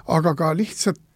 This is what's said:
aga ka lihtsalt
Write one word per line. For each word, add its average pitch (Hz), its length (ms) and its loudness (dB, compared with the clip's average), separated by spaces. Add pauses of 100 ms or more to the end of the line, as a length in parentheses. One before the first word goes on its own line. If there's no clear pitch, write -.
aga 160 280 2
ka 156 220 0
lihtsalt - 420 -2 (160)